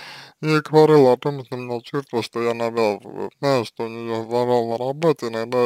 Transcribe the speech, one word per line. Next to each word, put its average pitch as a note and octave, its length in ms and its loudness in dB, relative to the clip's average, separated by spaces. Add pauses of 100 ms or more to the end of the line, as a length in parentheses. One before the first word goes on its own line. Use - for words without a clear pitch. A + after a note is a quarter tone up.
(400)
и D#3 200 0
говорила D3+ 540 6
о - 20 0
том, C#3 280 -6
что B2+ 120 -12
у - 20 -8
меня A#2+ 220 -8
чувство, C3 420 -6
что - 200 -8
я A#2 120 0
навязываю. G#2+ 760 -4 (100)
Знаю, C#3 240 0
что - 200 -10
у A2+ 40 -6
нее A2+ 340 -6
завал A#2+ 460 0
на A#2 100 -4
работе, C#3 480 -2
иногда A#2 400 -4